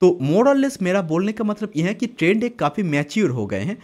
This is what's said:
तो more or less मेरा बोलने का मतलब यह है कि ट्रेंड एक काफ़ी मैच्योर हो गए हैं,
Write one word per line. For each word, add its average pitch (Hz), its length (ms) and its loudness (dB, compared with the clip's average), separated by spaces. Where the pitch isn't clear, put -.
तो 180 220 6
more 170 240 4
or 277 100 4
less 269 260 -2
मेरा 190 200 0
बोलने 175 300 -2
का 214 120 -4
मतलब 208 320 -4
यह 160 100 0
है 208 80 -2
कि 233 120 -6
ट्रेंड 214 380 0
एक 240 140 -6
काफ़ी 156 240 -2
मैच्योर 147 480 0
हो 110 160 -4
गए 95 140 -4
हैं, 185 240 -6